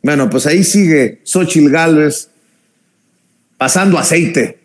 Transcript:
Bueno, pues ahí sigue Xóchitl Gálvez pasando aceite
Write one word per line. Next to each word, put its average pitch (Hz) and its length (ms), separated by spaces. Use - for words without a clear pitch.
Bueno, 143 280
pues 127 160
ahí 175 180
sigue 160 600
Xóchitl 160 480
Gálvez 156 580
pasando 180 400
aceite - 680